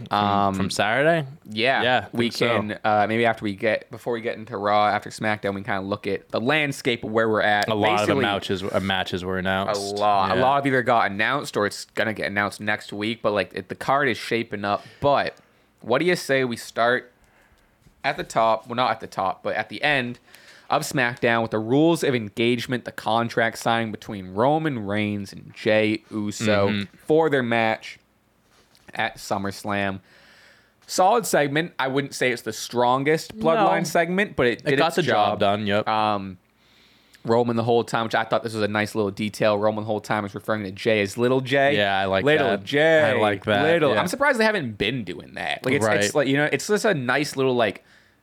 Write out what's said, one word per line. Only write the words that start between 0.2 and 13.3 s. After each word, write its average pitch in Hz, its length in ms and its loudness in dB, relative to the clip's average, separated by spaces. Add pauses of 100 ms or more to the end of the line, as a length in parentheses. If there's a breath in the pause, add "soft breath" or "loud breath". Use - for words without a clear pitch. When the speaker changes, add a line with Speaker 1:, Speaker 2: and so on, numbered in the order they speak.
Speaker 1:
from 95 140 -2
Saturday. 139 580 0 (220)
Speaker 2:
yeah, 110 340 0
Speaker 1:
Yeah, 120 220 2
I - 120 -12
Speaker 2:
we 120 120 2
Speaker 1:
think - 40 -8
so. - 140 0 (140)
Speaker 2:
can, 107 220 -6
uh, 107 260 4
maybe 113 160 2
after 113 180 0
we 104 120 -4
get, 107 360 -2
before 120 220 -8
we 117 80 -6
get 113 160 -6
into 110 200 -10
Raw, 104 300 2
after 104 220 0
SmackDown, 107 440 -2
we 95 100 -8
kinda 101 180 -4
look 98 260 -6
at 98 220 -4
the 110 100 -2
landscape 139 640 -2
of 110 80 -8
where 113 160 2
we're 107 140 2
at. 104 260 2
Speaker 1:
A 110 80 0
lot 104 220 2
Speaker 2:
Basically, 104 160 2
Speaker 1:
of 101 40 2
the 101 40 2
matches, 101 420 -2
uh, 101 160 -2
matches 92 460 -2
were 95 100 -4
Speaker 2:
a 92 40 -2
Speaker 1:
announced. 98 580 -2
Speaker 2:
lot, 101 340 2
a 113 40 0
Speaker 1:
Yeah. 123 60 2
Speaker 2:
lot 131 140 4
have 139 120 0
either 131 140 2
got 113 300 2
announced 113 460 -2
or 104 80 2
it's - 200 -6 (100)
gonna 107 180 -2
get 87 140 -4
announced 101 340 -2
next 107 320 -6
week. 107 280 -4
But, 107 120 0